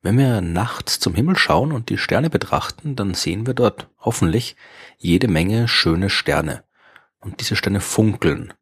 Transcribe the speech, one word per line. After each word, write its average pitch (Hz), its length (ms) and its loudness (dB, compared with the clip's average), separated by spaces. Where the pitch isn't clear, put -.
Wenn 104 160 2
wir 123 220 4
nachts 87 580 -4
zum 82 160 0
Himmel 165 220 2
schauen 151 340 2
und 117 180 -6
die - 80 -2
Sterne 151 320 0
betrachten, - 640 -4
dann 98 200 -2
sehen 104 320 -4
wir 127 80 -2
dort - 420 0
hoffentlich - 580 0
jede 87 280 2
Menge 101 400 2
schöne 95 440 2
Sterne. - 520 -2
Und - 200 -14
diese - 160 -4
Sterne 101 260 0
funkeln. 82 800 0